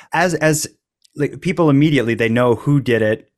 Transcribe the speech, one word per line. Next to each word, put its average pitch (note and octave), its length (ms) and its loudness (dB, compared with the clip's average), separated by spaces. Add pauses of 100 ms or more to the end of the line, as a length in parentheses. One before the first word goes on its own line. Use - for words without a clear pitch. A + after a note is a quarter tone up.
(140)
As, E3+ 220 -2
as, D#3 320 -2 (480)
like, - 260 -6
people E3+ 300 0
immediately, C#3 420 2
they A2+ 160 0
know A#2+ 240 2
who C#3+ 260 0
did A2+ 220 0
it A2 360 -2